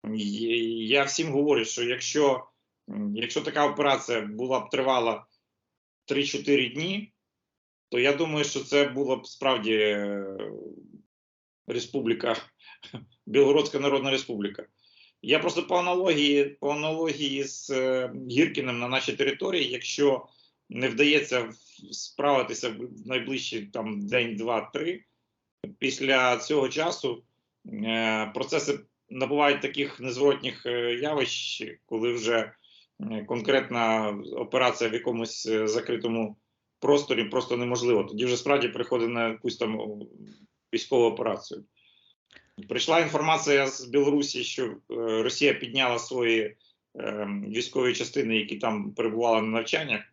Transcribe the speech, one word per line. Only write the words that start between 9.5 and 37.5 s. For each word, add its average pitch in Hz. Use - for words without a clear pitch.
е, 101
республіка, 117
<laughs> -
Білгородська 143
Народна 135
Республіка. 120
Я 151
просто 165
по 180
аналогії, 170
по 143
аналогії 147
з, -
е, 131
Гіркіним 131
на 123
нашій 131
території, 143
якщо 131
не 123
вдається 143
в-, -
справитися 127
в 107
найближчі, 127
там, 107
день, 117
два, 113
три, 160
після 131
цього 135
часу, 143
е, 110
процеси -
набувають 143
таких 139
незворотніх, 131
е, 120
явищ, 135
коли 113
вже, 113
е, 107
конкретна 113
операція 123
в 110
якомусь, 117
е, 110
закритому 113
просторі 139
просто 120